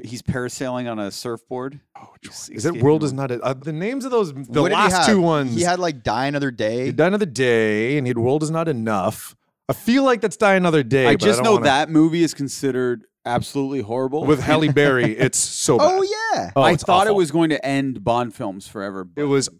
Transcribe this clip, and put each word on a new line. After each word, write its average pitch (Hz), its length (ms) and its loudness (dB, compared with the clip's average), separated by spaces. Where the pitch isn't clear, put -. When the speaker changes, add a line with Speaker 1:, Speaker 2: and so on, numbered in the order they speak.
Speaker 1:
he's 117 220 -14
parasailing 123 680 -6
on 110 60 -8
a 101 140 -6
surfboard? 127 680 -10
Speaker 2:
Oh, - 180 -20
which - 100 -20
Speaker 1:
He's - 260 -18
Speaker 2:
one? - 80 -14
Is 113 80 -4
it 156 40 0
Speaker 1:
escaping 120 140 -4
Speaker 2:
World 151 200 4
Is 143 80 -2
Speaker 1:
from 131 60 -6
Speaker 2:
Not 139 120 -4
A-, 120 140 -6
uh, 127 100 -2
the 131 200 -10
names 226 300 -6
of 269 60 -10
those, 208 240 -2
the 131 60 -12
Speaker 3:
What 175 60 2
did 175 80 2
he 190 40 4
Speaker 2:
last 196 120 4
Speaker 3:
have? 175 120 2
Speaker 2:
two 208 160 4
ones. 147 320 0
Speaker 3:
He 165 80 0
had, 175 160 2
like, 165 240 -4
Die 120 240 -2
Another 143 240 -2
Day. 110 300 -2
Speaker 2:
He 127 80 -2
had 143 80 -6
Die 147 100 4
Another 202 220 0
Day, 117 720 2
and 127 80 -2
he - 20 0
had 123 80 -2
World 127 240 0
Is 151 80 -4
Not 165 180 -2
Enough. 110 680 -2
I 139 40 -2
feel 254 300 2
like 247 180 2
that's 208 160 -4
Die 196 180 4
Another 175 260 4
Day, 127 240 2
Speaker 1:
I - 80 6
Speaker 2:
but - 80 0
I 165 60 0
Speaker 1:
just 214 100 6
Speaker 2:
don't 123 60 0
Speaker 1:
know 226 100 4
Speaker 2:
wanna - 120 4
Speaker 1:
that 147 260 2
movie 160 320 4
is 156 100 0
considered 127 680 -4
absolutely 135 540 -2
horrible. 127 440 -4
Speaker 2:
With 139 140 4
Halle 156 300 2
Speaker 1:
<laughs> 143 40 0
Speaker 2:
Berry, 127 440 4
it's 127 200 0
so - 400 0
bad. 285 140 4
Speaker 3:
Oh, 381 100 0
yeah. 415 540 -4
Speaker 2:
Oh, 139 60 4
Speaker 1:
I 165 100 4
Speaker 2:
it's 175 120 -2
Speaker 1:
thought 190 240 2
it - 20 2
Speaker 2:
awful. 202 80 2
Speaker 1:
was 175 120 2
going 160 220 0
to 143 120 -2
end 135 400 -4
Bond 120 300 0
films 98 340 -10
forever, 98 360 -8
but 90 180 -10
Speaker 2:
It 147 40 0
was 139 240 0
Speaker 1:
it - 100 -20